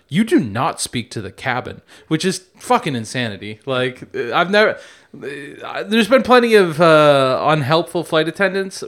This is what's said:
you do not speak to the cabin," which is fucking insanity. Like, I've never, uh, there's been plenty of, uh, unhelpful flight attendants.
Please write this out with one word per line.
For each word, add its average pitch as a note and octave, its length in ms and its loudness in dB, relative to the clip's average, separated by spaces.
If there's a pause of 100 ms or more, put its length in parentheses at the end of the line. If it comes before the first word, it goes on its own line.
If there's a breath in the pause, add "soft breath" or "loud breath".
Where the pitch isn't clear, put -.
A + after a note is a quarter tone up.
you F3+ 140 0
do D4 160 2
not A#2+ 400 -4
speak - 320 -8
to A#2 100 -10
the F#2+ 100 -12
cabin," - 500 -8 (260 loud breath)
which D#3+ 160 -2
is F#3 220 -4 (140)
fucking G3 360 0
insanity. G#2+ 720 -8
Like, B2+ 500 -6
I've C3 360 -2
never, G#3 260 2 (840 loud breath)
uh, - 200 -10
there's G#3+ 240 0
been B3 160 4
plenty A#3+ 300 4
of, F3 260 4
uh, D3 680 4
unhelpful D#3 560 0
flight D#3+ 240 -2
attendants. F#3+ 600 -4